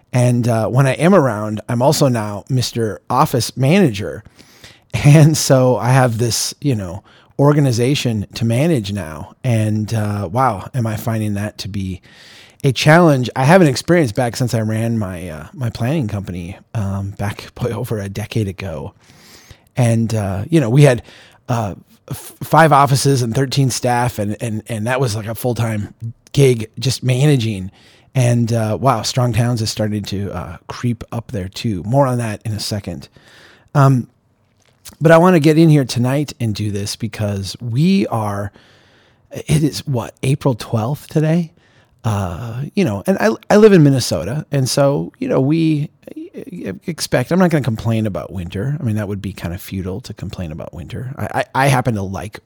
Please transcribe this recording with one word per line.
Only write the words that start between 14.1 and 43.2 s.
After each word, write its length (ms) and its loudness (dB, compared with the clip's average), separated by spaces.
back 180 -2
since 200 -2
I 80 0
ran 360 -2
my, 300 -6
uh, 240 -12
my 180 -4
planning 380 -2
company, 500 -8
um, 380 -4
back, 420 -8
<laughs> 0 -
boy, 160 -4
over 300 -6
a 80 -6
decade 400 -4
ago. 440 -10
And, 360 2
uh, 380 -4
you 80 4
know, 100 0
we 140 4
had, 220 4
uh, 280 -4
f-, 320 -14
five 280 4
offices 520 4
and 120 -2
thirteen 360 0
staff, 480 -2
and, 240 -4
and, 260 -6
and 180 -6
that 140 0
was 160 -2
like 100 -8
a 80 -6
full-time 600 -4
gig 460 4
just 240 -4
managing. 680 0
And, 380 2
uh, 260 -2
wow, 220 0
Strong 320 -2
Towns 300 0
is 80 -4
starting 340 -2
to, 260 -6
uh, 260 -10
creep 340 -6
up 200 -8
there 160 -6
too. 360 -6
More 220 2
on 120 0
that 260 -6
in 80 -4
a 80 -6
second. 480 -8
Um, 340 4
but 120 6
I 60 8
wanna 220 6
get 180 4
in 120 8
here 160 4
tonight 540 -2
and 140 -2
do 160 -4
this 240 -6
because 680 -6
we 480 0
are, 440 -4
it 320 0
is 240 -2
what, 360 -4
April 320 0
twelfth 540 -4
today? 440 0
Uh, 600 -4
you 100 0
know, 220 -2
and 120 2
I, 120 2